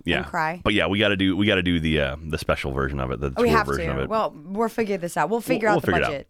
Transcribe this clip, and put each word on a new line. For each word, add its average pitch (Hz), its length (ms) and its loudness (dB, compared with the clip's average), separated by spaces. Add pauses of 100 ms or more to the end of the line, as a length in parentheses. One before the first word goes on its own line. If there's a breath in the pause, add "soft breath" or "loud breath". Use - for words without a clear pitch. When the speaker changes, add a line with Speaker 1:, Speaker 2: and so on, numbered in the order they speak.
Speaker 1:
Yeah. 82 140 2
Speaker 2:
and - 60 -4
cry. 170 380 -4
Speaker 1:
But 107 100 2
yeah, 87 140 4
we 101 120 2
gotta 101 180 4
do, 95 180 4
we 101 100 2
gotta 98 180 4
do 87 180 2
the, 78 180 2
uh, 67 240 0
the 78 140 -4
special 73 340 -2
version 67 300 -2
of 64 100 -4
it, 60 80 -6
the 69 160 -4
Speaker 2:
Oh, 226 60 0
we 240 80 4
Speaker 1:
tour 78 80 4
Speaker 2:
have 67 100 0
Speaker 1:
version 69 200 -2
Speaker 2:
to. - 40 -2
Speaker 1:
of - 80 -4
it. 67 100 -2
Speaker 2:
Well, 208 240 -2 (120)
we'll 208 240 -2
figure 208 280 -2
this 170 200 -8
out. 156 120 2
We'll 233 100 0
Speaker 1:
We'll, - 20 -8
Speaker 2:
figure 226 260 0
out 208 60 6
Speaker 1:
we'll 175 80 2
Speaker 2:
the - 60 -6
Speaker 1:
figure 85 140 2
it 65 40 2
out. 57 60 -2
Speaker 2:
budget. - 180 -8